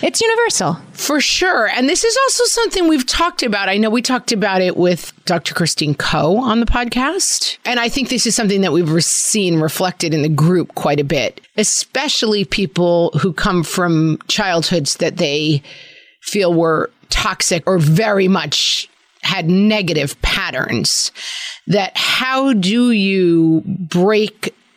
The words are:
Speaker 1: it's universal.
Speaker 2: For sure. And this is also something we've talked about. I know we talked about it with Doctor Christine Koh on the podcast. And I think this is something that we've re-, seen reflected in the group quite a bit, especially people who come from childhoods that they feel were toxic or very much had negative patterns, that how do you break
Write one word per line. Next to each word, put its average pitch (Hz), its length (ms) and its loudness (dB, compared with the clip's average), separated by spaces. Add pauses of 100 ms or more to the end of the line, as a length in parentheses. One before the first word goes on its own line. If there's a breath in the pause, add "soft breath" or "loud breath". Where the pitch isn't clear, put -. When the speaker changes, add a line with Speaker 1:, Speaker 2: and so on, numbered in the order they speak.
Speaker 1:
it's 339 180 -2
universal. 440 580 0 (140)
Speaker 2:
For 285 280 -2
sure. 359 480 0
And 254 200 0
this 349 140 0
is 453 220 2
also 494 220 0
something 381 420 0
we've 302 180 2
talked 349 380 -2
about. 202 240 -2
I 190 80 0
know 220 140 2
we 240 120 0
talked 247 300 -2
about 190 280 0
it 180 160 0
with 175 360 0 (140)
Doctor - 280 -2
Christine 156 400 0
Koh 156 440 0
on 233 200 0
the 233 80 2
podcast. 254 1000 -2
And 240 140 -2
I 240 100 0
think 247 200 -2
this 247 180 -2
is 226 80 0
something 202 280 2
that 185 100 0
we've 165 180 2
re-, 165 100 2
seen 175 600 0
reflected 170 520 -2
in 156 100 2
the 151 60 0
group 156 460 2
quite 147 240 0
a 147 60 2
bit, 139 360 -4 (160)
especially 214 880 -2
people 175 760 0
who 190 120 0
come 180 300 0
from 160 640 0
childhoods 170 680 0
that - 220 -4
they 151 440 0 (600 loud breath)
feel 185 300 0
were 165 380 0 (200)
toxic 185 580 -2
or 185 100 2
very 190 480 2
much - 640 -2 (340)
had 165 260 -4
negative 185 720 0
patterns, - 880 -2 (560 loud breath)
that 190 300 0
how 262 560 0
do 226 380 2
you 175 720 2
break 190 920 0 (220)